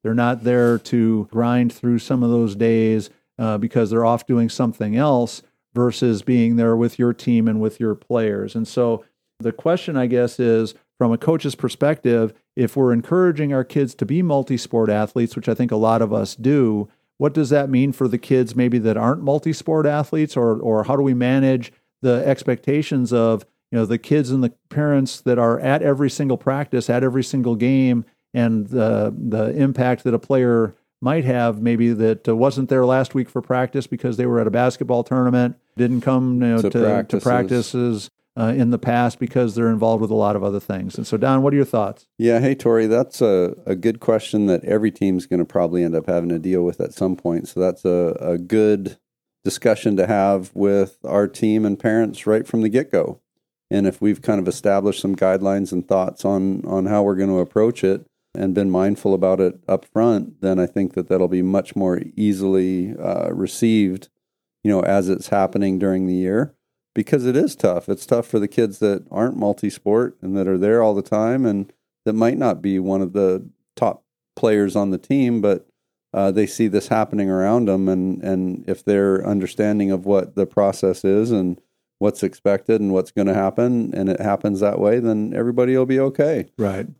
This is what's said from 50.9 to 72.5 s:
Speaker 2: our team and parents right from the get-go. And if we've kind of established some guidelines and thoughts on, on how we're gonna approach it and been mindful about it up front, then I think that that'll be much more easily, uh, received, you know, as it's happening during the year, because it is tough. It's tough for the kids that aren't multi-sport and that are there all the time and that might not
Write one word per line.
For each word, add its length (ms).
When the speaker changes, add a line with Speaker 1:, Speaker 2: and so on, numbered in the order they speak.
Speaker 2:
our 240
team 380
and 140
parents 480
right 180
from 160
the 80
get-go. 500
And 160
if 120
we've 220
kind 180
of 80
established 540
some 140
guidelines 560
and 160
thoughts 380
on, 380
on 220
how 160
we're 140
gonna 220
approach 460
it 220
and 180
been 160
mindful 460
about 240
it 280
up 180
front, 560
then 180
I 80
think 260
that 140
that'll 200
be 140
much 340
more 260
easily, 800
uh, 380
received, 760
you 60
know, 120
as 280
it's 200
happening 500
during 260
the 80
year, 400
because 320
it 100
is 200
tough. 340
It's 160
tough 220
for 100
the 100
kids 300
that 320
aren't 280
multi-sport 840
and 160
that 100
are 100
there 260
all 100
the 80
time 420
and 300
that 80
might 240
not 240